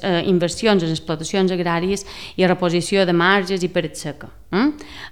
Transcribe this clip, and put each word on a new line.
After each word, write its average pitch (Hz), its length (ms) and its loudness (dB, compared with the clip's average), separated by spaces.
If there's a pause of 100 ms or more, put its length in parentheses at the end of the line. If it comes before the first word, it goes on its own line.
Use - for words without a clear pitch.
eh, 175 240 0
inversions 185 560 2
en 165 80 -2
explotacions 165 640 -2
agràries 175 480 -2 (340)
i 185 100 4
reposició 175 600 2
de 180 80 2
marges 185 480 4
i 180 80 0
paret 160 260 -2
seca, - 300 -10 (240)
eh? 196 140 2 (480)